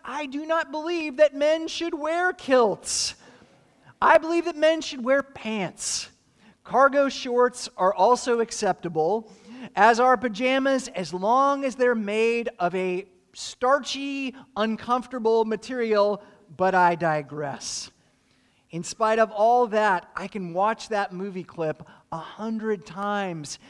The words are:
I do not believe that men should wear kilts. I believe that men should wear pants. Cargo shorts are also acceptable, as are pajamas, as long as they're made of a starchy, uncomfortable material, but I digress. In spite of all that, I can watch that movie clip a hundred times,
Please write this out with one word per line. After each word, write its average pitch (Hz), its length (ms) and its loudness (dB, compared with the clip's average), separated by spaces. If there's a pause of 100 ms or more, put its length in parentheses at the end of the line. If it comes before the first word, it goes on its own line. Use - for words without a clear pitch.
I 277 220 -8
do 285 200 -8
not 320 240 -2
believe 311 460 -6
that 294 180 4
men 311 320 0
should 330 280 -6
wear 330 380 -2
kilts. - 840 0 (840)
I 320 180 6
believe 330 260 0
that 330 120 -6
men 311 240 2
should 262 240 -10
wear 269 180 2
pants. - 880 -8 (520)
Cargo 269 460 4
shorts 247 680 0
are 185 180 2
also 233 460 4
acceptable, 180 920 -2 (440)
as 220 240 6
are 254 160 6
pajamas, 254 720 0
as 180 260 -8
long 269 500 2
as 254 120 -4
they're 247 180 2
made 226 640 -2
of 175 160 -2
a 185 320 -4 (280)
starchy, 269 1000 -2 (220)
uncomfortable 226 880 0
material, 214 760 0 (360)
but 185 180 2
I 175 220 6
digress. 147 960 -6 (760)
In 170 120 -8
spite 220 380 0
of 220 100 4
all 226 380 4
that, 208 480 2
I 196 100 -8
can 180 260 -10
watch 208 360 -2
that 202 240 -2
movie 185 320 -8
clip 156 420 -6 (240)
a 160 80 -8
hundred 220 680 -6
times, 190 840 -6